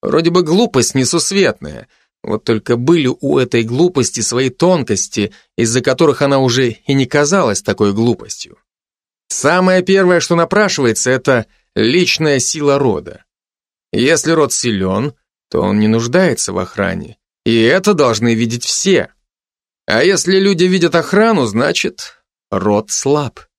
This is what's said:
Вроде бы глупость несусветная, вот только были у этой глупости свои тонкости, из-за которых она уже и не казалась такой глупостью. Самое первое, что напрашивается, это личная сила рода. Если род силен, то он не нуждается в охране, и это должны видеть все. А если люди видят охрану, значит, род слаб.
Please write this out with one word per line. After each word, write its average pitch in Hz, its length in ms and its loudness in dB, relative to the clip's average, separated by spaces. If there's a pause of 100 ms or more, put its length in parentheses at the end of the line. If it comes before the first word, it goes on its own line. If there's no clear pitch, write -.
Вроде 165 280 0
бы 175 140 2
глупость 160 520 0
несусветная, 131 920 -2 (380)
вот 101 180 -6
только 117 320 -2
были 139 320 2
у 139 300 -2
этой 120 260 0
глупости 127 580 -2
свои 127 280 -2
тонкости, 120 800 -2 (260)
из-за 117 240 0
которых 139 400 0
она 139 180 2
уже 127 320 0
и - 220 -6
не 135 120 2
казалась 147 560 0
такой 101 320 0
глупостью. - 640 -4 (720)
Самое 185 540 2
первое, 185 380 2
что 170 160 0
напрашивается, 165 760 0
это 127 340 0 (300)
личная 147 640 0
сила 143 380 0
рода. 110 480 -4 (680)
Если 151 380 2
род 156 220 2
силен, 104 600 -2 (360)
то - 120 0
он 98 180 0
не 107 80 2
нуждается 120 640 0
в 95 60 -4
охране, 92 600 -6 (280)
и 113 160 2
это 185 320 2
должны 120 400 2
видеть 117 320 -2
все. 175 440 0 (800)
А 113 160 0
если 190 360 2
люди 190 260 2
видят 180 300 0
охрану, 190 500 2
значит, - 800 -4 (260)
род 101 400 -2
слаб. 143 500 -4 (200)